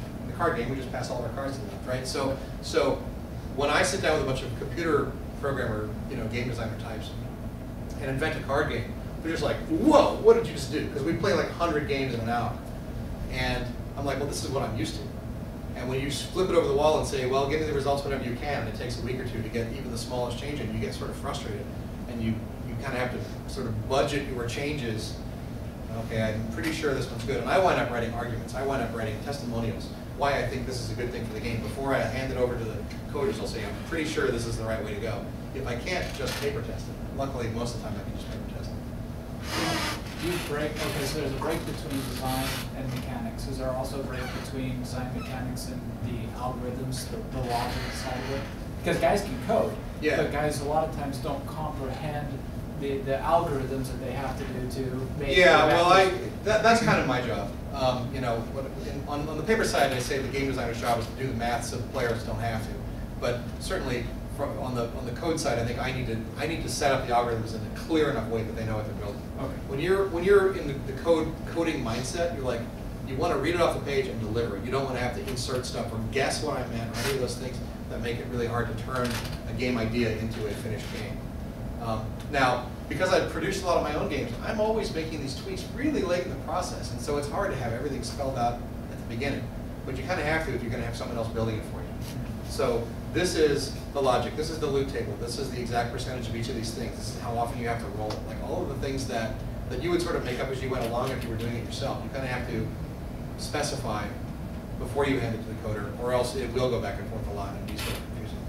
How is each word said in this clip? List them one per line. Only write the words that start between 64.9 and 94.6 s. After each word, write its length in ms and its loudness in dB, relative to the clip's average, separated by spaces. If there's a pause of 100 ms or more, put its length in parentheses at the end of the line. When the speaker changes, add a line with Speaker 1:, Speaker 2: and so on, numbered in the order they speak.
Speaker 1:
on 80 -6
the 80 -4
code 260 0
side, 200 2
I 60 2
think 140 0
I 120 -2
need 160 -2
to, 100 0 (200)
I 100 -2
need 160 -2
to 60 -4
set 220 4
up 160 2
the 60 2
algorithms 420 2
in 60 -4
a 260 -4
clear 220 6
enough 200 0
way 140 2
that 120 -4
they 100 -2
know 100 0
what 100 -2
they're 100 -4
building. 260 -6 (180)
Speaker 2:
Okay. 140 -2 (140)
Speaker 1:
When 120 -2
you're, 300 4
when 140 0
you're 340 8
in 100 -2
the, 60 0 (180)
the 100 -4
code, 300 6 (220)
coding 300 2
mindset, 520 0
you're 80 -4
like, 180 0 (460)
you 80 -2
wanna 220 2
read 180 2
it 60 6
off 140 6
the 100 -2
page 220 2
and 120 -4
deliver 380 0
it. 80 -4
You 60 -2
don't 140 2
wanna 140 0
have 160 0
to 140 -4
insert 360 -2
stuff 280 -4
or 60 -2 (120)
guess 320 2
what 140 0
I 100 -4
meant 280 -4
or 100 -2
any 80 2
of 80 2
those 160 0
things 200 -4 (320)
that 120 -4
make 160 0
it 120 -4
really 180 0
hard 280 0
to 80 -2
turn 260 0 (400)
a 80 -4
game 200 2
idea 400 2
into 280 -2
a 60 -2
finished 420 -4
game. 240 -4 (640)
Um, 240 -2 (260)
now, 360 4 (220)
because 240 2
I've 180 6
produced 320 0
a 40 0
lot 100 6
of 60 4
my 120 0
own 140 0
games, 220 -2 (140)
I'm 140 0
always 340 2
making 280 -2
these 200 -4
tweaks 240 -4 (100)
really 260 2
late 220 2
in 60 -4
the 160 -4
process, 460 -2
and 80 -4
so 180 0
it's 120 -2
hard 220 0
to 60 -2
have 160 -2
everything 300 -2
spelled 340 -2
out 160 4
at 440 -6
the 180 -6
beginning. 280 0 (420)
But 120 -4
you 60 -4
kinda 200 0
have 240 2
to 60 -2
if 80 0
you're 100 -2
gonna 140 -2
have 120 -4
someone 200 -4
else 120 0
building 280 0
it 80 -4
for 140 -6
you. 80 -6 (640)
So 360 0 (280)
this 220 2
is 380 4 (200)
the 80 2
logic, 340 4
this 140 -2
is 100 -4
the 80 0